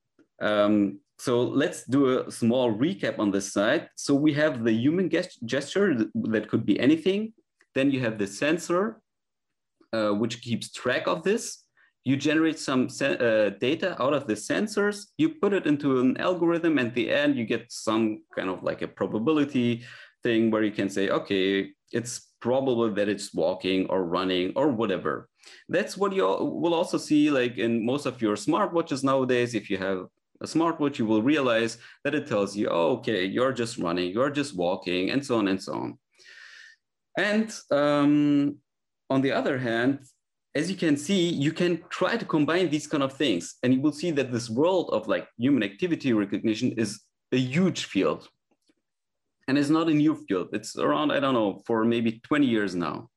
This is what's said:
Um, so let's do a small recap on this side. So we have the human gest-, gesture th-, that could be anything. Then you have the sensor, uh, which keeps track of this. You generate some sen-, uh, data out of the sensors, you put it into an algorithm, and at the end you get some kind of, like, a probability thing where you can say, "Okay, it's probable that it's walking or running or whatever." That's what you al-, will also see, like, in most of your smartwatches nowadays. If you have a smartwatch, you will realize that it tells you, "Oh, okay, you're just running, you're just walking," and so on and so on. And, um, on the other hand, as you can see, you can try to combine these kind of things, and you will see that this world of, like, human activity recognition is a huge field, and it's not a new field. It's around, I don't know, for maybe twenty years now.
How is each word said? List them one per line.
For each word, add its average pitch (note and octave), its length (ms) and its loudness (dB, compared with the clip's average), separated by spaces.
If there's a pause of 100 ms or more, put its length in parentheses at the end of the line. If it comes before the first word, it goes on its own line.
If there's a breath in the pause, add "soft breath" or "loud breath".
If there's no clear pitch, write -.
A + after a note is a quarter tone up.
(420)
Um, G#2 580 2 (180)
so B2 260 0
let's C3+ 420 -2
do C3 340 2
a - 100 -6
small A#2+ 440 2
recap B2 460 -2
on G#2 120 2
this G2 220 -2
side. B2 420 2
So - 180 -2
we D3 200 2
have C#3+ 320 0
the A#2 80 4
human D3+ 340 2
gest-, E3 380 -4
gesture C#3+ 500 0
th-, A2 180 0
that A2 360 -2
could A#2 160 -2
be - 120 2
anything. F#3+ 540 2 (420)
Then C3+ 160 2
you C3 120 0
have A2 160 -2
the G2+ 100 0
sensor, F3 720 -2 (920)
uh, G#2+ 160 0
which A2+ 320 -2
keeps - 320 -6
track - 340 -2
of F3 160 -2
this. A3 400 -4 (400 soft breath)
You C3+ 140 2
generate D3+ 420 2
some B2+ 300 0
sen-, C#3 320 -2
uh, A2 300 4 (100)
data E3 420 -2
out C#3 100 2
of - 140 -2
the G#2+ 60 0
sensors, G3+ 720 -2 (120)
you D#3 120 2
put G3+ 240 -2
it F#3 120 0
into C#3+ 360 2
an B2+ 160 2
algorithm, E3+ 600 2
and A#2 100 0
at A#2 60 -8
the A2+ 140 0
end C#3+ 280 2
you A#2 80 -2
get A2+ 260 -4
some A2 500 -2 (140)
kind F#2 140 -4
of, F#2 120 -8
like, - 200 -4
a E2+ 60 -4
probability A#2+ 960 0 (380 loud breath)
thing A2+ 300 2
where A2 120 2
you G#2+ 80 0
can G2+ 180 -2
say, G2 200 -2
"Okay, G2 640 0 (200)
it's - 500 -8
probable A#2+ 520 0
that G2+ 140 0
it's - 260 -4
walking F#2 540 0
or F#2+ 160 0
running F2+ 540 -2
or D3 120 2
whatever." F#2+ 600 -2 (400 loud breath)
That's G3 280 -4
what G3 160 0
you F#3+ 120 2
al-, F#3 340 -2
will E3+ 140 0
also E3 240 0
see, D3+ 340 4
like, B2 260 0
in A#2 280 0
most C#3 200 -2
of B2 160 -6
your G#2+ 140 2
smartwatches E3 680 0
nowadays. B2+ 540 2
If G#2 140 -4
you G2 80 0
have F#2+ 300 -4 (340)
a - 40 -6
smartwatch, D#3 540 0
you A#2+ 60 0
will A2 180 2
realize A#2+ 540 2 (260 loud breath)
that C#3+ 100 -2
it D3 140 -4
tells G2+ 300 0
you, G#2 120 0
"Oh, B2 280 2
okay, G2+ 280 -2
you're A#2+ 280 0
just A#2 240 -4
running, F2+ 340 -2
you're B2+ 200 0
just C#3 240 -4
walking," F2+ 540 -2
and C#3 160 -2
so B2 120 0
on G#2 100 2
and F#2+ 140 -2
so - 120 -10
on. B1 240 -8 (1200 loud breath)
And, G#3 320 0 (220)
um, D3 840 4 (520)
on C3+ 120 2
the C3+ 100 0
other G3 260 0
hand, B2+ 420 0 (560)
as D#3 140 -2
you F#3+ 60 -4
can D#3+ 220 2
see, F3 320 0
you D3+ 220 0
can E3+ 380 -2
try - 280 -2
to - 80 -8
combine D#3+ 440 2
these D3 180 -2
kind C#3+ 160 0
of C3+ 100 -2
things, G#2 480 -2
and B2+ 120 4
you C3 60 4
will D3 140 2
see F3 180 -2
that C3+ 200 -2
this A2+ 180 -4
world D#3 420 0
of, - 160 -2
like, F2+ 200 2 (100)
human B2 260 4
activity C#3 480 -2
recognition A2 600 2
is A2 300 -4 (300)
a C3 60 4
huge C3+ 480 0
field, E2 420 0 (1200)
and C3+ 100 2
it's C#3+ 120 2
not D#3+ 200 2
a D#3 40 4
new D3+ 220 4 (120)
field. F#2 240 -2
It's - 260 -8
around, - 340 0
I - 100 2
don't C3+ 120 0
know, G#2+ 320 0
for A2+ 200 0
maybe A#2 420 0
twenty D3 200 2
years G#2 280 0
now. E2+ 420 -6